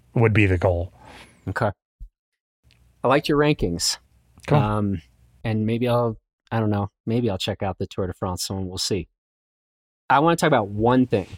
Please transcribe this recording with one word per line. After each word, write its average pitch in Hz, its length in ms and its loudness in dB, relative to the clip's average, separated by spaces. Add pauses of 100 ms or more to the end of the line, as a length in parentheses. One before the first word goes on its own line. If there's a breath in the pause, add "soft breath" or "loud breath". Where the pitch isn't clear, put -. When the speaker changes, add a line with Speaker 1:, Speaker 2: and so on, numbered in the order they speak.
(140)
Speaker 1:
would 113 180 4
be 104 140 4
the 92 120 2
goal. 90 340 -2 (560 loud breath)
Speaker 2:
Okay. 101 220 -2 (1300)
I 123 40 2
liked 143 200 2
your 147 100 2
rankings. 110 600 -2 (480)
Speaker 1:
Cool. 147 120 4
Speaker 2:
Um, 104 440 0 (420)
and 110 200 -2
maybe 117 220 0
I'll, 120 320 0 (320)
I 113 80 -2
don't 107 120 2
know, 104 200 0 (160)
maybe 117 240 0
I'll 92 80 -4
check - 240 -6
out 95 160 -4
the 98 80 -6
Tour 95 220 -6
de 92 60 -8
France 92 360 -6
one. 95 160 -6
We'll 92 120 -10
see. 92 280 -4 (1040)
I 135 100 4
wanna 165 180 2
talk 165 120 0
about 117 200 2
one 117 380 2
thing. 101 320 -2